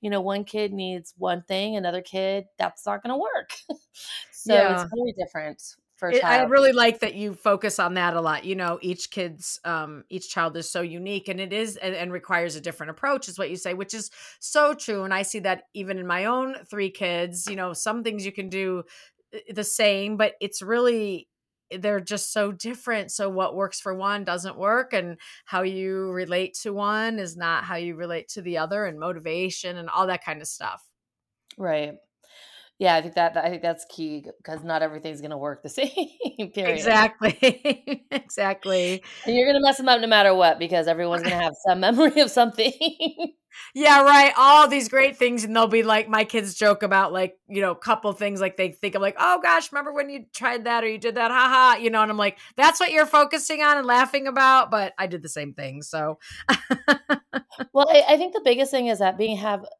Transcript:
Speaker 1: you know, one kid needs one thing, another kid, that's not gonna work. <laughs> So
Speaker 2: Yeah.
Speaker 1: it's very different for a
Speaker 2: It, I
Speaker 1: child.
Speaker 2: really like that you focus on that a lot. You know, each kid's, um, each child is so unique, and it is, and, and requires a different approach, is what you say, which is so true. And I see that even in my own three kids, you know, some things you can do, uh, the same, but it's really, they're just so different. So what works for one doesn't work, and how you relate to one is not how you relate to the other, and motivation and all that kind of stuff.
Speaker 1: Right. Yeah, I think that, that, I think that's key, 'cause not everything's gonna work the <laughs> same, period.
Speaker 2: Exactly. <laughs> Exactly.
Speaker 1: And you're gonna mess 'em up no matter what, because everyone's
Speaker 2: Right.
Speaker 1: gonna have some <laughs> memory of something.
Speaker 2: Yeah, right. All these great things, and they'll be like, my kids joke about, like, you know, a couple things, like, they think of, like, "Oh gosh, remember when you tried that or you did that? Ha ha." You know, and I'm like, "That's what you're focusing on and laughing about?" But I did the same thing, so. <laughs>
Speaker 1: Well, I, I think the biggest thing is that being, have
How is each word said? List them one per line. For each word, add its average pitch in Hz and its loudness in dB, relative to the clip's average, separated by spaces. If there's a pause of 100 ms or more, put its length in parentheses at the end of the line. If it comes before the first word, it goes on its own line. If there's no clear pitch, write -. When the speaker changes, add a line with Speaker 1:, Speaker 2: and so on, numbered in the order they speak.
Speaker 1:
you 214 -8
know, 202 -2
one 196 -4
kid 208 -6
needs 185 -10
one 180 -4
thing, 202 -6
another 180 -6
kid, 190 -6 (140)
that's - -6
not 202 -6
gonna 254 -6
work. 440 -6 (180)
<laughs> - -10 (520)
So - 0
Speaker 2:
Yeah. 196 6
Speaker 1:
it's 175 -2
very 240 -4
different 156 -10 (360)
for 180 -4
a 175 2
Speaker 2:
It, 262 4
I 165 4
Speaker 1:
child. 247 0
Speaker 2:
really 269 6
like 233 2
that 214 -4
you 202 -8
focus 202 -2
on 180 -2
that 175 0
a 170 0
lot. 156 -4
You 190 -6
know, 175 -4
each 180 -8
kid's, 175 -10
um, 156 -8
each 180 -12
child 165 -4
is 170 -10
so 180 -6
unique, 180 -8
and 190 -8
it 190 -8
is, 208 -6
and, 185 -8
and 180 -8
requires 170 -4
a 151 -12
different 156 -12
approach, 269 -4
is 180 -16
what 180 -6
you 185 -8
say, 180 -8
which 190 -10
is 214 -12 (260)
so 294 0
true. 202 -6
And 190 -6
I 190 -2
see 202 -8
that 185 -4 (100)
even 190 -10
in 180 -10
my 180 -2
own 262 -4 (160)
three 202 -4
kids, 175 -6
you 196 -8
know, 185 -6
some 220 -6
things 208 -6
you 196 -8
can 196 -12
do, 185 -6 (500)
uh, 214 -14 (140)
the 208 -6
same, 208 0
but 214 0
it's 202 -8
really, 220 -2 (440)
they're 196 -4
just 196 -8
so 208 -2
different. 226 -8
So 196 -4
what 185 -4
works 190 -6
for 196 -8
one 202 -4
doesn't 180 -6
work, 226 -2
and 175 -4 (280)
how 185 -4
you 190 -6
relate 180 -4
to 208 -8
one 214 -4
is 175 -10
not 165 -2
how 175 -8
you 170 -6
relate 170 -8
to 202 -12
the 170 -6
other, 196 -4
and 156 -10
motivation 175 -8
and 170 -12
all 190 0
that 180 -4
kind 151 -10
of 147 -14
stuff. - -12 (680)
Speaker 1:
Right. 151 -4 (840)
Yeah, 180 2
I 160 2
think 165 -12
that, 170 0
that, 165 -2
I 170 0
think 165 -8
that's 165 -4
key, 151 -10 (200)
'cause 156 -14
not 160 -4
everything's 156 -8
gonna 151 -12
work 139 -10
the 143 -14
<laughs> - -
same, - -6
period. 185 -2
Speaker 2:
Exactly. 220 0
<laughs> - -8
Exactly. 190 -2 (240)
Speaker 1:
And 226 0
you're 247 4
gonna 277 4
mess 269 4
'em 262 2
up 240 6
no 226 -2
matter 202 8
what, 175 6
because 165 0
everyone's 170 0
Speaker 2:
Right. 170 0
Speaker 1:
gonna 175 -2
have 160 -2 (120)
some 185 2
<laughs> 240 4
memory 302 4
of 247 4
something. 226 2 (1040)
Speaker 2:
Yeah, 277 8
right. 285 10
All 285 10
these 254 0
great 269 4
things, 240 2
and 220 -2
they'll 226 6
be 226 4
like, 220 2
my 214 2
kids 214 -2
joke 208 4
about, 190 4
like, 185 -2 (120)
you 202 -4
know, 190 0
a 170 -6
couple 214 -2
things, 202 -6
like, 185 -2
they 185 -2
think - -8
of, 196 -2
like, 196 -2
"Oh 359 2
gosh, 330 2
remember 285 -6
when 285 -4
you 277 -14
tried 240 -4
that 233 0
or - -2
you 220 -4
did 226 -4
that? 233 0
Ha 254 4
ha." 254 6
You 233 0
know, 220 2
and 214 0
I'm 214 -4
like, 208 0 (180)
"That's 320 6
what 349 0
you're 311 6
focusing 302 2
on 294 4
and 269 -2
laughing 262 2
about?" 262 6
But 202 0
I 190 -2
did 170 -8
the 160 -14
same 147 -8
thing, 139 -12
so. 156 -6 (280)
<laughs> 262 2 (1120)
Speaker 1:
Well, 277 6
I, 294 8
I - 8
think 359 -4
the 440 -2
biggest 262 4
thing 254 0
is 214 0
that 185 2
being, 220 -2
have 202 -4 (160)